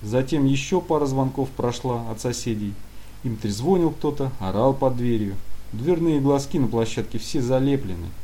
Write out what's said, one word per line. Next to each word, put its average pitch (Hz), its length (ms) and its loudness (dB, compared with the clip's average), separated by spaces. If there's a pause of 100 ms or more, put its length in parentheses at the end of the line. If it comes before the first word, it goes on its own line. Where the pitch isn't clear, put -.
Затем 135 440 0
ещё 139 360 2
пара 151 240 2
звонков 131 440 0
прошла 120 640 -2
от - 80 -8
соседей. 107 540 -4 (500)
Им 113 140 -4
трезвонил 147 540 2
кто-то, 143 480 -2
орал 101 340 2
под 131 240 2
дверью. 110 380 0 (360)
Дверные 160 480 2
глазки 139 400 2
на 127 80 4
площадке 113 500 0
все - 240 -2
залеплены. 127 680 0 (160)